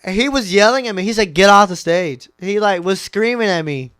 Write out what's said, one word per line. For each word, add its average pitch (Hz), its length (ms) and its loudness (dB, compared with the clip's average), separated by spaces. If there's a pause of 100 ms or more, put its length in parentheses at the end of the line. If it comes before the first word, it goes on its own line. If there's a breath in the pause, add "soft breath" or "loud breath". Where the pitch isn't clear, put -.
He 202 220 -2
was 254 240 -4
yelling 233 360 2
at 214 60 -6
me. 185 80 -6
He 208 100 -4
said, 208 220 -2
Get 190 160 6
off 202 180 6
the 180 80 -6
stage. 165 520 -4 (100)
He, 196 200 -4
like, 202 240 0
was 185 180 -2
screaming 226 480 -2
at 175 140 0
me. 139 380 -6